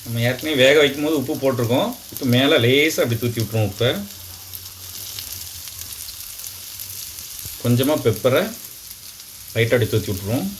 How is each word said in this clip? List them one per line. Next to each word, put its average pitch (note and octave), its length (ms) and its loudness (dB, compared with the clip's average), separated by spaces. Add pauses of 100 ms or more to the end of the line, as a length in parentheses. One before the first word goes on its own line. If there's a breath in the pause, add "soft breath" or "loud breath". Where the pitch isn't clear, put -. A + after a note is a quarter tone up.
நம்ம A#2 240 -2
ஏற்கனவே C#3 340 -2
வேக C#3+ 200 10
வைக்கும் C#3+ 240 2
போது D#3+ 140 2
உப்பு C#3+ 220 -2
போட்டிருக்கோம். C3 480 2 (220)
இப்போ - 220 -4
மேலே C#3 300 6
லேசாக D3 400 4
அப்படி A#2 180 0
தூத்தி A#2 200 0
விட்ருவோம். G#2+ 300 0
உப்பை A#2+ 180 2 (3750)
கொஞ்சமா B2+ 340 2 (100)
பெப்பரை B2 360 2 (1120)
லைட்டாக A2+ 220 2
அப்படி A2+ 180 2
தூத்தி G#2 180 0
விட்ருவோம். G#2 340 -2 (140)